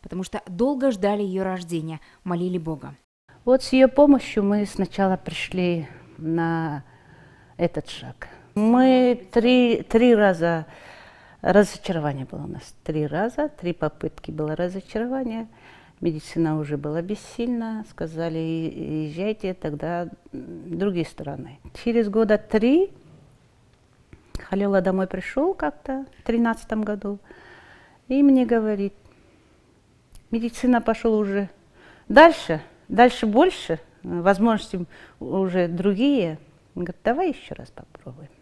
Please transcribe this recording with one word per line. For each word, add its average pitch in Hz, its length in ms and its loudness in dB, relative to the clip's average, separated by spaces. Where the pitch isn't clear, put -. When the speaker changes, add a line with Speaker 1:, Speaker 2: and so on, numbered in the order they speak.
Speaker 1:
потому 185 200 -10
что - 240 -10
долго 254 440 0
ждали 208 320 -2
её 190 220 -4
рождения, 170 560 -6
молили 180 340 -4
Бога. 156 360 -10
Speaker 2:
Вот 254 160 4
с - 100 -4
её 262 160 8
помощью 277 560 4
мы 202 220 0
сначала 190 500 -2
пришли 175 720 -4
на 160 640 -4
этот 165 320 -4
шаг. - 400 -16
Мы 247 760 4
три, 240 500 4
три 233 320 6
раза, 170 520 2
разочарование 160 880 0
было - 160 -12
у - 60 -10
нас, - 260 -14
три 151 220 -4
раза, 226 420 -4
три 175 240 -8
попытки - 580 -6
было 156 240 -6
разочарование. 226 920 -6
Медицина 156 560 -2
уже 147 180 -4
была 147 240 -6
бессильна, 220 880 -6
сказали: 160 500 -6
"И-, 160 680 -6
езжайте, 185 480 -6
тогда, 165 560 -6
м, 165 480 -12
другие 180 280 -2
стороны". 143 520 -12
Через 226 280 0
года 220 260 2
три 254 560 2
Халила 196 440 0
домой 190 240 0
пришёл 277 480 -2
как-то 277 500 -8
в - 40 -20
тринадцатом 226 600 -2
году 202 360 -8
и 269 140 2
мне 262 220 6
говорит: 214 480 0
"Медицина 233 520 0
пошёл 226 320 0
уже 202 340 -2
дальше, 254 520 6
дальше 240 360 4
больше, 220 560 2
возможности 185 840 0
уже 180 480 -2
другие". 185 720 0
Он 180 100 -6
говорит: - 200 -10
"Давай 311 260 0
ещё - 240 -12
раз - 160 -18
попробуем". - 580 -20